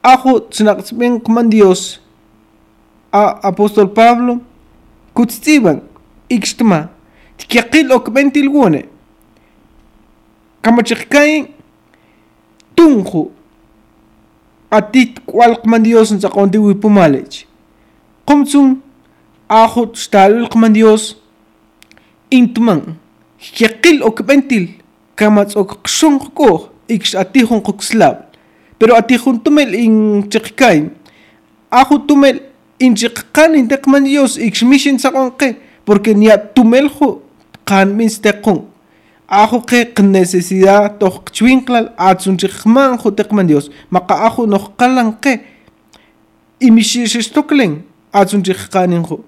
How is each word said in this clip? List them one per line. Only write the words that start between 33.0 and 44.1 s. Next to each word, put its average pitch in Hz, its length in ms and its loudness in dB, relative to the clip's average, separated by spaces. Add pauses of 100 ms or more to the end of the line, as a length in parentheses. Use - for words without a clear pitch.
inteqman 277 500 0
Dios, 269 320 0
ikx 226 260 -4
mishin 269 360 2
saqonqe, 262 560 -4 (300)
porque 208 300 2
nia 214 240 4
tumel 254 520 2
ju 254 300 -4 (440)
qan 196 300 0
min 220 160 0
stequn. 208 540 -2 (640)
Ajo 220 320 2
ke 240 300 0
k 208 120 -2
necesidad 190 960 0
tok - 360 -4
chwinklal 247 640 0
atsunchikman 196 1000 0
jutekman 208 480 -2
Dios. 147 240 -2 (200)
Maka 180 240 -2 (120)